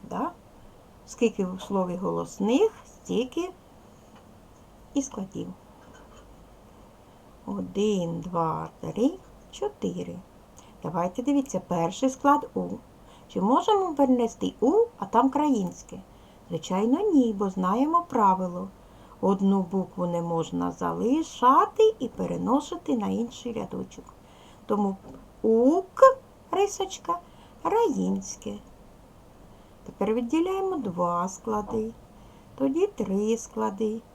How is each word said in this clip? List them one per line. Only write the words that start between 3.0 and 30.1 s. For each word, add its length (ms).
і 80
складів. 460
Один, 760
два, 500
три, 380
чотири. 680
Давайте, 400
дивіться, 460
перший 420
склад 440
У. 140
Чи 120
можемо 540
перенести 680
У, 120
а 80
там 240
країнське? 720
Звичайно, 520
ні, 320
бо 180
знаємо 580
правило. 600
Одну 380
букву 440
не 160
можна 480
залишати 1300
і 100
переносити 880
на 120
інший 440
рядочок. 520
Тому 300
ук, 760
рисочка, 680
раїнське. 960
Тепер 300